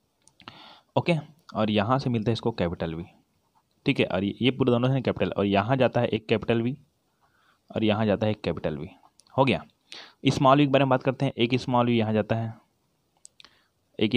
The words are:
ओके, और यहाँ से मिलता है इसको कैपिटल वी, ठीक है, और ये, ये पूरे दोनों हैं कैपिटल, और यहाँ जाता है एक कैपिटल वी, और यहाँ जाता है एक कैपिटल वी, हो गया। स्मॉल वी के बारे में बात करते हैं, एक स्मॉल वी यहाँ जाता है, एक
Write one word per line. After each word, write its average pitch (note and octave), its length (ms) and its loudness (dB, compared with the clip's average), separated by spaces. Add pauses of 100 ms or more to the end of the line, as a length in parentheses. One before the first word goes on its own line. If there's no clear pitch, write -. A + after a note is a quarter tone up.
(960)
ओके, E3+ 200 0 (400)
और G#2+ 140 -2
यहाँ G#2 300 0
से C#3 100 -6
मिलता A2+ 200 -2
है A2+ 40 0
इसको A2+ 180 -4
कैपिटल E2+ 440 -4
वी, E2+ 100 -10 (800)
ठीक C3 140 0
है, A2+ 60 2
और F#2+ 180 -2
ये, G2+ 180 -4
ये B2+ 100 2
पूरे C3 200 0
दोनों B2 220 2
हैं C3+ 100 0
कैपिटल, G2 280 -2
और G2 140 -2
यहाँ G2+ 320 0
जाता A#2+ 240 2
है A#2+ 60 0
एक A2 200 -4
कैपिटल A2+ 340 0
वी, B2+ 160 -4 (920)
और A2 140 -2
यहाँ G#2+ 220 2
जाता G2+ 200 2
है G#2+ 60 2
एक - 100 -8
कैपिटल D#2+ 360 -4
वी, E2 120 -12 (460)
हो C3+ 100 4
गया। G2 180 0 (640)
स्मॉल C3+ 300 4
वी D3 80 6
के C3+ 60 0
बारे C3+ 140 4
में C3+ 40 0
बात B2+ 140 2
करते C3+ 220 -2
हैं, C3 80 -2
एक A#2+ 220 0
स्मॉल B2 300 0
वी A#2+ 120 2
यहाँ A2 160 0
जाता G#2+ 220 0
है, A2+ 180 -4 (1500)
एक A2 180 2